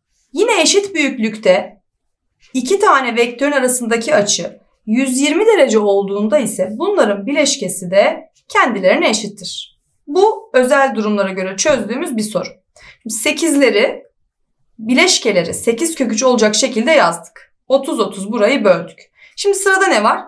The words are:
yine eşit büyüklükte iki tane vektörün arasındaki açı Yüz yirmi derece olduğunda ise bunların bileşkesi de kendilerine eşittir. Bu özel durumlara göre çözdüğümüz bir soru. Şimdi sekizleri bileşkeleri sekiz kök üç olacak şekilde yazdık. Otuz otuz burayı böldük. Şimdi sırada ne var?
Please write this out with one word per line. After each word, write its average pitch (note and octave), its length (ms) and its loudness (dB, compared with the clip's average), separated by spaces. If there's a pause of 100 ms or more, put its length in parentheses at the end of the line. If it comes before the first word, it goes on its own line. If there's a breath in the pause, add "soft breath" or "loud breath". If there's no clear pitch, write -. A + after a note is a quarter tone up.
(320)
yine G4 300 2
eşit G4 320 0
büyüklükte A3 880 -2 (720 soft breath)
iki C4 240 -2
tane C4+ 380 2
vektörün A#3+ 360 0
arasındaki B3 640 -2
açı - 460 -2 (300)
Yüz B3+ 300 0
yirmi D#4 260 2
derece C#4 320 4
olduğunda G3+ 600 0
ise G#3 340 -2
bunların A3+ 540 0
bileşkesi C4+ 640 -2
de A#3 400 2 (180)
kendilerine C4 600 2
eşittir. - 720 -8 (260)
Bu F#4+ 480 0
özel B3+ 400 4
durumlara G#3 380 -2
göre F#3+ 240 -6
çözdüğümüz B3+ 600 -2
bir G#3+ 60 -2
soru. - 260 -6 (540 loud breath)
Şimdi A3 120 -10
sekizleri C#4 880 0 (760)
bileşkeleri A3+ 760 0
sekiz A#3 400 -2
kök A3+ 180 -2
üç A3 100 -2
olacak A3 320 2
şekilde A#3 360 -2
yazdık. F3+ 640 0 (140)
Otuz C4+ 320 0
otuz G3 320 -4
burayı A3+ 320 0
böldük. F3 340 0 (380 soft breath)
Şimdi G4+ 200 0
sırada F#4+ 300 2
ne A#3 180 2
var? B3 240 0